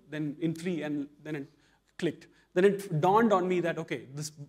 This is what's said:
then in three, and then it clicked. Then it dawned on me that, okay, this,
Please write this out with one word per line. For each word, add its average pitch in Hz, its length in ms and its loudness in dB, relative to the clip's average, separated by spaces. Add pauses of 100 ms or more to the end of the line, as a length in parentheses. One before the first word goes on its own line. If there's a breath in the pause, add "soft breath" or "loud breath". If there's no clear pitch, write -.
then 151 320 -6
in 165 140 -2
three, 170 280 -4
and 147 240 -6 (160)
then 151 140 -8
it 139 140 -12 (480 soft breath)
clicked. - 300 -4 (260 soft breath)
Then 180 100 6
it 196 380 2
dawned 208 280 6
on 180 160 4
me 180 140 2
that, 165 160 -2
okay, 160 380 -8
this, 151 180 -10 (160)